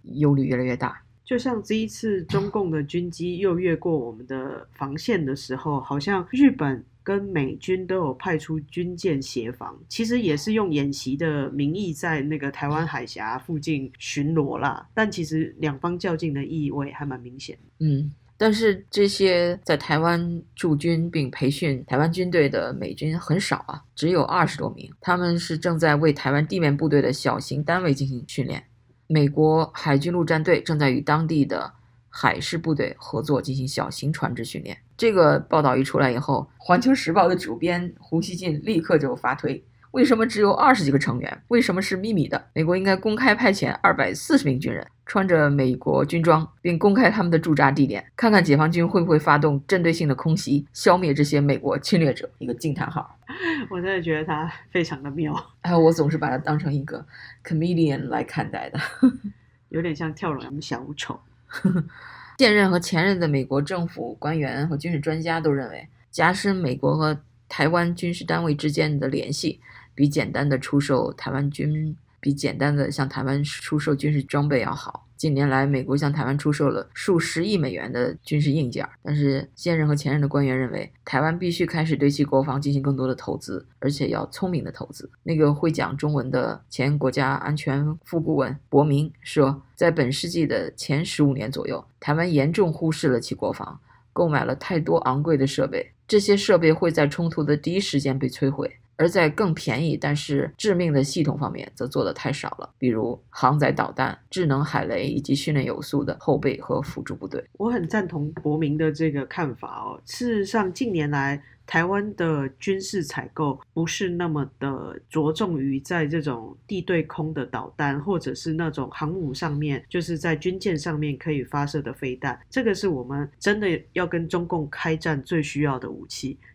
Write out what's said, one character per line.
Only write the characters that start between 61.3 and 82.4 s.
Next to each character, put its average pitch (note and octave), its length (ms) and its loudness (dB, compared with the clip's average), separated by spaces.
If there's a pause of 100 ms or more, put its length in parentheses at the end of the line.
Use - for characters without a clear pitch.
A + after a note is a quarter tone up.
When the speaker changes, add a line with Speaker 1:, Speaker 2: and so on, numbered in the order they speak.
Speaker 1:
<laughs> - 880 -4
现 A3 160 6
任 G3+ 160 6
和 F3 80 4
前 F3 260 2
任 F#3+ 160 2
的 E3+ 80 2
美 C#3 160 2
国 C3+ 180 0
政 E3+ 240 -4
府 A#2 320 -10
官 D#3 200 -2
员 C#3 300 -2
和 D3 80 -2
军 E3 140 -6
事 D#3+ 80 -2
专 D#3+ 240 -2
家 E3 180 -2
都 D#3 120 2
认 C3+ 180 -2
为， C2 180 -14 (220)
加 E3+ 220 2
深 G3 240 0
美 D3 180 0
国 C#3+ 220 2
和 D3+ 240 0 (280)
台 - 200 0
湾 E3+ 260 2
军 F3 180 -4
事 F3 120 -8
单 E3 180 0
位 D#3+ 120 2
之 D3+ 160 0
间 D3+ 280 0
的 C3 80 -2
联 C3+ 260 -4
系， - 280 -4 (340)
比 C#3+ 140 4
简 C#3+ 220 0
单 C#3 180 0
的 C3+ 100 2
出 C#3 220 0
售 C3+ 320 0
台 - 180 -8
湾 C#3+ 200 -2
军， D3+ 460 -4 (220)
比 C#3 160 0
简 C#3 240 -2
单 D3 160 2
的 C#3+ 160 0
向 C#3 180 -2
台 - 140 -6
湾 C#3 220 0
出 - 340 -4
售 D3 160 0
军 D3+ 180 0
事 C#3+ 100 2
装 D3 260 0
备 C#3 120 2
要 - 140 -4
好。 - 320 -12 (140)
近 D3+ 140 0
年 C#3 120 2
来， C3+ 200 2
美 C#3 160 0
国 C3 120 -2
向 C#3+ 160 0
台 D3 140 -2
湾 C#3 140 0
出 D3+ 120 0
售 D3 200 2
了 G2 240 -4
数 F3+ 260 2
十 D#3+ 240 -4
亿 G3+ 140 0
美 C3 160 -2
元 F2 180 -8
的 A#2+ 300 -2
军 D3 180 0
事 D3 100 2
硬 C#3 200 0
件， - 180 -8 (140)
但 D3 120 -4
是 C#3 400 2
现 E3+ 220 -2
任 D3+ 100 2
和 D3+ 80 2
前 C#3+ 160 -2
任 D3 80 2
的 D3 80 2
官 C#3+ 200 2
员 C3 120 0
认 B2+ 140 -2
为， - 180 -8 (140)
台 - 160 -2
湾 D#3+ 180 0
必 F3 120 -2
须 - 160 0
开 D#3+ 180 0
始 D#3+ 100 0
对 C#3+ 160 4
其 D3 140 0
国 C3+ 180 2